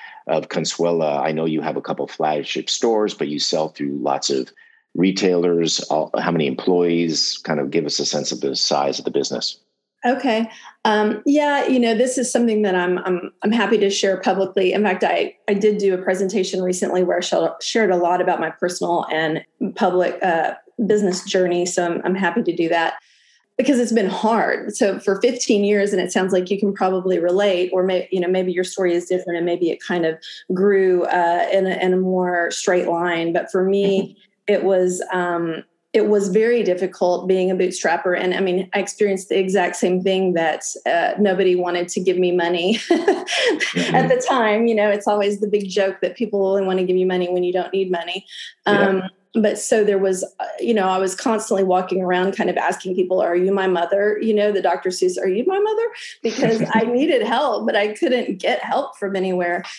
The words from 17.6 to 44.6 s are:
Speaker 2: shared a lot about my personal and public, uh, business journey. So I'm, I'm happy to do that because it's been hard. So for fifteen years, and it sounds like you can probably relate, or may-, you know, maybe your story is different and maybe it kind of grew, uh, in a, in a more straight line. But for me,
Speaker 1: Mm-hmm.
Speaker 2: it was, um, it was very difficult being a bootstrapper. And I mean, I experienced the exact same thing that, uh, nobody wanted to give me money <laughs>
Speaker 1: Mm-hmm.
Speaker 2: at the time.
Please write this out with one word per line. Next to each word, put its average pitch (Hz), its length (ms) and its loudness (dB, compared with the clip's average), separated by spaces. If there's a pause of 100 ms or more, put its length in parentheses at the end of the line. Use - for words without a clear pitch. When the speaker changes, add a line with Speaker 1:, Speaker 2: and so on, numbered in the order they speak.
Speaker 2:
shared 220 240 2
a 180 60 2
lot 175 240 2
about 175 180 0
my 160 120 -4
personal 175 600 -2
and 156 340 -2 (300)
public, 180 480 0
uh, 165 320 0 (320)
business 196 380 0
journey. 175 420 0
So 175 200 -2
I'm, 170 180 -4
I'm 180 100 0
happy 196 280 0
to 170 120 -2
do 165 140 -2
that 165 260 0 (600)
because 262 220 2
it's 226 140 0
been 208 180 2
hard. - 680 0
So 196 220 2
for 196 240 0
fifteen 240 420 2
years, 202 280 2
and 185 100 2
it 180 100 -6
sounds 190 200 0
like 185 180 0
you 196 80 0
can 202 160 0
probably 185 440 0
relate, 180 540 2
or 185 100 2
may-, 185 300 0
you 185 80 0
know, 175 80 0
maybe 185 240 0
your 180 120 -2
story 185 280 -2
is 175 140 -2
different 175 320 -2
and 170 80 -2
maybe 175 240 0
it - 100 -6
kind 175 240 -2
of 160 140 -2 (340)
grew, 185 520 4
uh, 175 460 2
in 190 160 2
a, 190 100 -2
in 185 180 2
a - 20 2
more 180 540 0
straight - 380 0
line. 170 440 -2
But 170 180 -2
for 185 140 0
me, 196 540 0 (280)
Speaker 1:
Mm-hmm. 208 80 2
Speaker 2:
it 175 100 0
was, 185 380 2 (100)
um, 170 520 -4 (280)
it 214 160 4
was 202 200 2
very 220 360 2
difficult 180 640 0
being 190 240 2
a - 20 0
bootstrapper. 180 640 0
And 185 160 -2
I - 60 -2
mean, 185 340 -2
I 202 60 0
experienced 196 480 -2
the - 100 0
exact 185 380 0
same 185 260 0
thing 190 300 2
that, 165 320 0 (200)
uh, 160 360 0
nobody 185 340 4
wanted 175 360 -2
to 202 100 -4
give 180 180 0
me 180 140 2
money 180 520 0
<laughs> - 60 -12
Speaker 1:
Mm-hmm. - 1040 0
Speaker 2:
at 254 140 2
the 247 200 2
time. 226 380 2